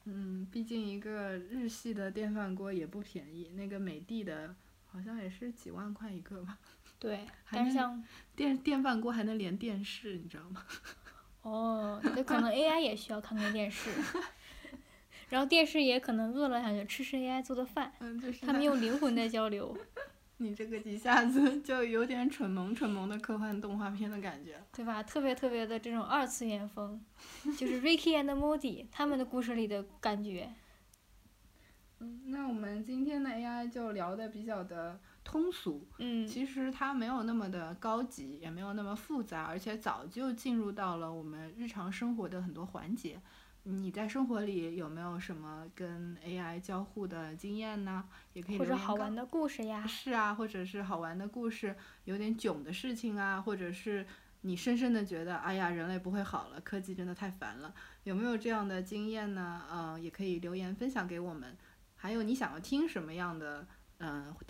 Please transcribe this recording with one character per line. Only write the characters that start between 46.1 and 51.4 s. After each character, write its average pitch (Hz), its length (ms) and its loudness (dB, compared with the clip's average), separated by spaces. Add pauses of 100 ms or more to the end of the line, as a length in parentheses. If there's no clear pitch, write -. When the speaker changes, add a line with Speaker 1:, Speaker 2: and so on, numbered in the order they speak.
Speaker 1:
A 180 160 -6
I 170 220 -4
交 190 240 -4
互 202 220 -6
的 160 280 -6
经 202 220 -6
验 214 260 -4
呢？ 190 220 -4 (300)
也 175 80 -8
可 185 100 -6
以 202 60 0
留 175 80 4
言 - 20 0
告-， 254 80 4
Speaker 2:
或 - 20 0
者 - 80 -2
好 208 100 2
玩 214 180 -2
的 240 100 -4
故 302 240 0
事 226 160 -4
呀。 214 220 -4
Speaker 1:
是 247 260 -4
啊， 208 220 4
或 220 120 -2
者 196 160 -4
是 190 200 -4
好 185 160 -2
玩 165 180 -4
的 196 100 -4
故 226 220 -2